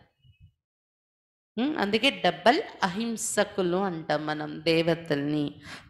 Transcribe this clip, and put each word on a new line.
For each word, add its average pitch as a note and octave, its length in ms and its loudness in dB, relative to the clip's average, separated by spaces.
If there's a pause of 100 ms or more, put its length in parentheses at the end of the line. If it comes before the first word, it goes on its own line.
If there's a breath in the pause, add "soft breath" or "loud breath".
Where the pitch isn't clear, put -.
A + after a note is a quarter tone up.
(1600)
హ్మ్. C#4 200 0
అందుకే G#3+ 480 2
డబల్ A3+ 340 4 (220)
అహింసకులు G3 960 0
అంటాం D#3+ 500 -2
మనం D3+ 380 -6
దేవతల్ని. D#3+ 920 2 (360 loud breath)